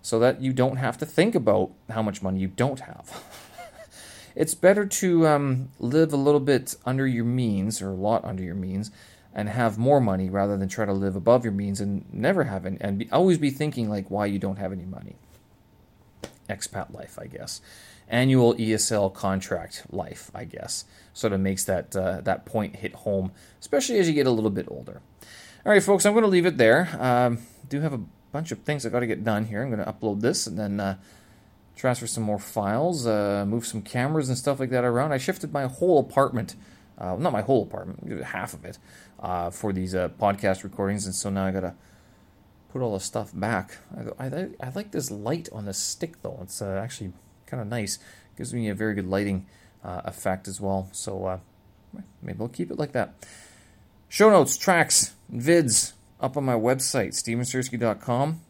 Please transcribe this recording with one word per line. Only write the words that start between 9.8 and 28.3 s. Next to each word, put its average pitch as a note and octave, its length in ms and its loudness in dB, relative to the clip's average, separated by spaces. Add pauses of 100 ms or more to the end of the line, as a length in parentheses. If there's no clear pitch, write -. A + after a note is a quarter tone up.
money F#2+ 300 2
rather G2+ 280 0
than G2 120 -2
try G#2+ 160 -2
to G2 80 -2
live G2 220 0
above A#2 280 4
your G#2+ 100 -2
means G2 280 -2
and G2+ 320 -4
never D3 320 0
have F#2+ 200 -6
any, F#2+ 140 -6
and G2 200 -2
be, A#2 120 -6
always F3 260 4
be C#3+ 120 0
thinking, C3 400 -2
like, G2 220 -4
why G2+ 140 0
you G2+ 140 0
don't F#2+ 180 -4
have F#2+ 140 -6
any F2+ 140 -8
money. - 300 -12 (1300)
Expat - 440 -8
life, - 260 -16
I - 80 -14
guess. - 320 -14 (480)
Annual B2 520 6
E A2 140 2
S - 180 0
L G2+ 180 2
contract F#2+ 800 -4
life, - 460 -10
I - 80 -10
guess. - 420 -10 (280)
Sort G#2+ 200 -2
of F#2+ 60 0
makes F#2+ 240 0
that, F#2 320 -2
uh, F#2 260 -2
that - 240 -2
point - 320 -4
hit G#2+ 160 -8
home, F#2+ 380 -2 (280)
especially B3+ 400 0
as F3 80 4
you D#3+ 60 2
get C#3 140 4
a B2+ 40 6
little A2 200 2
bit F#2 180 -4
older. - 320 -14 (640)
All G#3 60 4
right, G3+ 100 8
folks, G3 240 4
I'm G#3 80 6
gonna A3 140 6
leave F3+ 180 6
it E3 120 2
there. B2+ 320 8 (100)
Um, B2 400 2 (280)
do C#3+ 140 -6
have D3+ 120 -2
a A2+ 80 -6 (300)